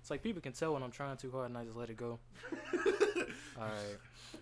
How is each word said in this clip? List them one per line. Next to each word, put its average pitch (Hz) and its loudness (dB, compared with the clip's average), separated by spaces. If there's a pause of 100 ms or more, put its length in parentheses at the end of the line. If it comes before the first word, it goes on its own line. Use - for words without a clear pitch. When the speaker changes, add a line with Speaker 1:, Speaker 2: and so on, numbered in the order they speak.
Speaker 1:
It's - -16
like 143 -2
people 208 2
can 131 -4
tell 160 4
when 135 2
I'm 120 -4
trying 139 -2
too 131 -4
hard 127 0
and 120 -2
I 117 -2
just 113 -6
let 117 -2
it 113 -4
go. 117 -2 (320)
Speaker 2:
<laughs> - -2
Speaker 1:
All 349 4
right. 104 -2 (440)